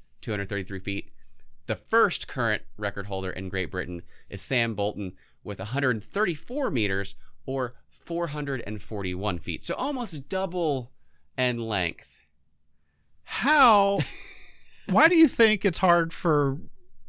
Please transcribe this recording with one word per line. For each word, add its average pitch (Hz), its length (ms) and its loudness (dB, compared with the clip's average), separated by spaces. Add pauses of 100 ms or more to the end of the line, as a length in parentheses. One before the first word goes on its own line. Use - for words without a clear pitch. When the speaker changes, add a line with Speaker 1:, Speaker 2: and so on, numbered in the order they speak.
(200)
Speaker 1:
two 117 120 -6
hundred 98 180 -4
thirty-three 98 300 -4
feet. 98 300 -6 (560)
The - 100 -2
first - 520 2
current 113 340 0 (140)
record 101 300 -4
holder 95 240 -2
in 95 180 -6
Great 92 220 -2
Britain 87 320 -6 (260)
is - 140 -8
Sam 117 320 0
Bolton 101 400 -2 (300)
with 98 160 -6
a 104 60 -6
hundred 123 380 0
thirty-four 214 680 -2
meters, 98 440 0 (320)
or 131 280 -4 (140)
four 170 400 -4
hundred 143 380 -4
and 104 160 -4
forty-one 95 560 -2
feet. 82 240 -6
So - 120 -4
almost 233 540 -6
double 170 600 -2 (480)
in 123 200 0
length. 104 500 -2 (1160)
Speaker 2:
How? 208 760 4 (440)
Speaker 1:
<laughs> - 420 -20
Speaker 2:
Why 240 220 6
do 349 80 4
you 320 120 10
think 214 360 4
it's 185 140 2
hard 170 340 4
for, 147 460 2 (500)